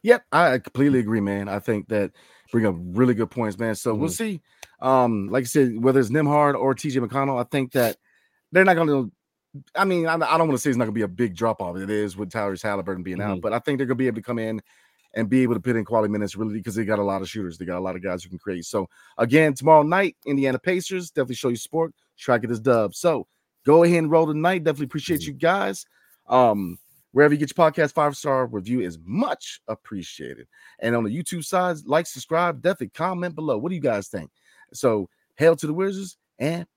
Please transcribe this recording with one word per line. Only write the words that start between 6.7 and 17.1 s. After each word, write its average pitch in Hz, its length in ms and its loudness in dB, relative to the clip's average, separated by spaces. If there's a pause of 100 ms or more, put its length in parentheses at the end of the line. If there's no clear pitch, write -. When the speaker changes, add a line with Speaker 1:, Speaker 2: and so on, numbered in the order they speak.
Speaker 1:
T 147 160 -6
J 127 100 -2
McConnell, 127 400 -2
I 120 40 -4
think 131 280 -4
that 117 240 0 (540)
they're 185 140 6
not 185 100 6
gonna, 147 300 2 (720)
I 190 80 2
mean, 175 220 0
I, 160 80 0
I 160 240 2
don't 165 100 4
wanna 131 100 2
say 147 120 0
it's 120 60 0
not 123 80 2
gonna 110 80 -2
be 110 100 -2
a 98 60 0
big 92 280 -2
drop 110 260 -2
off. 87 140 -6
It 95 120 -8
is 104 280 -2
with 98 140 -8
Tyrese 101 320 -4
Halliburton 95 420 -4
being 90 160 -6
out, 101 160 -2
Speaker 2:
Mm-hmm. 87 40 -8
Speaker 1:
but 104 120 -4
I 117 80 -2
think 139 180 -2
they're 135 80 -2
gonna 123 100 -2
be 127 120 0
able 113 80 -4
to 110 60 -10
come 120 180 -6
in 110 200 -6 (540)
and 110 140 -2
be 127 140 4
able 120 120 2
to 101 60 -2
put 120 160 -2
in 107 80 -2
quality 107 260 0
minutes, 104 260 -4
really, 107 180 -6
because 101 200 -8
they 107 120 -2
got 107 120 0
a 101 60 0
lot 98 160 -2